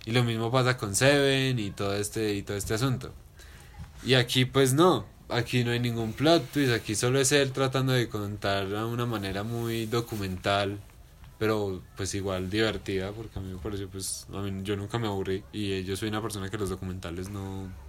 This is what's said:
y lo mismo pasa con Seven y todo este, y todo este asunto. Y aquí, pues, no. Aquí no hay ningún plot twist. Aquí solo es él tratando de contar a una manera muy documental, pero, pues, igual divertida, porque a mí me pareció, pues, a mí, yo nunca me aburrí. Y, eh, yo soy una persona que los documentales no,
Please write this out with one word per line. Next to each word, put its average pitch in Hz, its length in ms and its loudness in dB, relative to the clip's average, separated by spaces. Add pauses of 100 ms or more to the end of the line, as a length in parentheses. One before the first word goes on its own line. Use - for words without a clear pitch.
y 110 80 -4
lo 123 120 6
mismo 113 260 0
pasa 127 260 4
con 101 180 -4
Seven 135 640 4
y 101 120 -2
todo 98 240 -2
este, 104 400 -2
y 101 80 -4
todo 101 140 -6
este 101 180 -2
asunto. 123 380 -2 (920)
Y 117 100 4
aquí, 127 300 4
pues, 131 300 4
no. 151 300 6 (240)
Aquí 120 360 0
no 120 80 0
hay 120 80 0
ningún 117 320 -2
plot 160 400 4
twist. 139 200 4
Aquí 110 220 0
solo 123 240 2
es 135 140 4
él 139 200 4
tratando 131 400 2
de 123 160 2
contar 101 680 -2
a 110 100 -2
una 120 200 -2
manera 101 360 -2
muy 117 440 -2
documental, 101 920 -2 (600)
pero, 104 440 0 (140)
pues, 95 180 -4
igual 95 340 -2
divertida, 98 600 -2
porque 107 280 -10
a 98 40 -6
mí 92 100 -8
me 92 60 -10
pareció, 98 300 -6
pues, 95 440 -8
a 98 80 -8
mí, 98 220 -4
yo 98 140 -2
nunca 101 220 -4
me 113 100 -2
aburrí. 95 340 -2 (100)
Y, 101 200 -4
eh, 95 120 -2
yo 95 120 -4
soy 107 140 -4
una 107 120 -2
persona 101 260 -6
que 104 100 -6
los 98 120 -2
documentales 92 600 -8
no, 98 380 -8 (200)